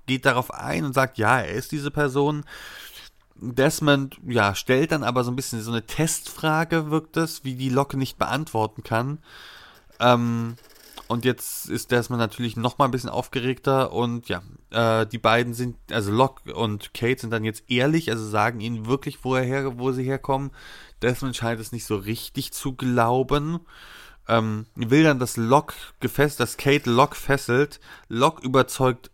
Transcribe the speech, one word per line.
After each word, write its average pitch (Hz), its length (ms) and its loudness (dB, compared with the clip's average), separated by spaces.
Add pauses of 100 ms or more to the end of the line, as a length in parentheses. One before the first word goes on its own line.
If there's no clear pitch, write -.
geht 131 200 -2
darauf 127 280 2
ein 156 320 -4
und 135 80 -4
sagt, 131 240 2
ja, 113 220 4
er 85 140 -4
ist - 180 -6
diese 143 200 -4
Person. 143 540 0 (960)
Desmond, 139 760 2 (100)
ja, 107 280 2
stellt 131 360 2
dann 151 120 -2
aber 120 200 2
so 120 80 -2
ein 123 40 -4
bisschen 120 260 -6
so 113 100 -6
eine 113 140 -2
Testfrage, 160 1040 -2
wirkt 156 260 -2
es, 160 260 -4
wie 131 120 -6
die 131 140 -2
Locke 139 280 2
nicht 135 200 -4
beantworten 113 680 -2
kann. 127 340 -2 (800)
Ähm, 117 560 2 (520)
und 120 180 -2
jetzt - 420 -2
ist - 240 -4
Desmond 120 280 0
natürlich 113 360 -2
noch 120 220 -2
mal 143 80 4
ein 123 60 0
bisschen 123 180 -4
aufgeregter 131 840 0
und 117 380 -2
ja, 90 140 -4 (260)
äh, 113 380 2
die 117 100 -8
beiden 117 360 2
sind, 120 220 -6 (160)
also 101 200 -2
Locke 127 420 2
und 107 400 -4
Kate 123 260 -2
sind 113 120 -8
dann 113 120 -2
jetzt 110 260 -6
ehrlich, 139 420 2
also 113 140 -4
sagen 107 360 0
ihnen 113 240 -6
wirklich, 135 400 -4
wo 131 100 0
er 131 80 2
her-, 131 360 -2
wo 131 120 0
sie 127 120 -2
herkommen. 135 480 -2 (500)
Desmond 123 340 0
scheint 117 240 -2
es 110 120 -12
nicht 113 140 -8
so 107 120 -2
richtig 110 560 -6
zu 135 220 -6
glauben. 131 840 2 (680)
Ähm, 110 480 0
will 127 280 4
dann, 143 160 6
dass 123 160 -4
Locke 120 380 2 (260)
gefesselt, 143 400 0
dass 120 160 0
Kate 143 340 2
Locke 127 260 4
fesselt. 135 640 0 (260)
Locke 127 380 0
überzeugt, 127 680 0